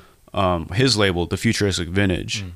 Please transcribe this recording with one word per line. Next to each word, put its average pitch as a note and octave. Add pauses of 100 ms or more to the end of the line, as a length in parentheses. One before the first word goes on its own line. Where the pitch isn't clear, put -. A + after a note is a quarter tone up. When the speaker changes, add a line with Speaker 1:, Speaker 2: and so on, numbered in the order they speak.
(360)
Speaker 1:
um, F2+
his A2+
label, F#2
The F#2
Futuristic G2
Vintage. G2+
Speaker 2:
Mm. F2+